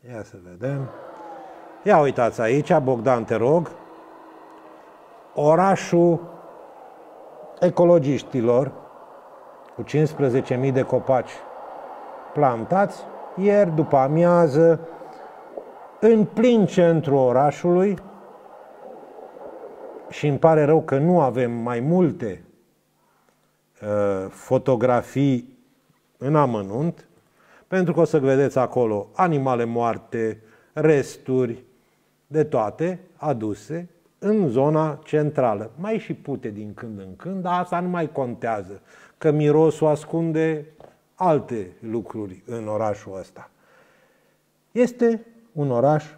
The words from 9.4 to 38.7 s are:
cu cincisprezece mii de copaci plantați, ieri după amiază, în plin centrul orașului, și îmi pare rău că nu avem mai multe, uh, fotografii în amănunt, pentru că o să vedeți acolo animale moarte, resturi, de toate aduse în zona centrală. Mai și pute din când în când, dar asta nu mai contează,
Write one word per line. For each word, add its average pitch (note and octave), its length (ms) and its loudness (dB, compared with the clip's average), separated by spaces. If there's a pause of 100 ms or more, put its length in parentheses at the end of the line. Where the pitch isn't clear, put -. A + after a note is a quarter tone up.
cu - 80 -12
cincisprezece C#3 720 0
mii C3 180 0
de B2+ 100 2
copaci B2 480 0 (1000)
plantați, D3 680 0 (340)
ieri G3+ 340 2
după D#3 260 0
amiază, D#3+ 840 4 (1200)
în A3 240 6
plin A3+ 420 4
centrul D#3+ 500 2
orașului, D3 800 2 (2000)
și - 180 -6
îmi C#3+ 120 0
pare D#3+ 260 4
rău D#3 180 4
că C#3 160 -2
nu E3+ 220 4
avem B2 320 0
mai A#2+ 280 -4
multe, B2+ 640 -2 (1400)
uh, G2+ 460 -2
fotografii B2+ 1300 0 (580)
în C#3+ 200 -2
amănunt, A2 720 -2 (600)
pentru F3+ 240 0
că D3+ 80 2
o E3+ 40 6
să D#3 140 2
vedeți C3+ 400 2
acolo A2+ 540 0
animale C3+ 520 0
moarte, A2+ 800 -4 (300)
resturi, C3 920 0 (640)
de D3+ 180 0
toate D3+ 560 -4 (160)
aduse C#3 720 -6 (300)
în G3+ 300 0
zona C#3+ 560 0
centrală. B2+ 720 -2
Mai G#3 220 -6
și - 160 -8
pute B2+ 340 -10
din G#2 260 -12
când A2 240 -14
în F#2+ 180 -16
când, F#3 260 -10
dar F3+ 180 -2
asta F3 200 -4
nu F3+ 80 -4
mai E3+ 240 -4
contează, A2 680 -6 (380)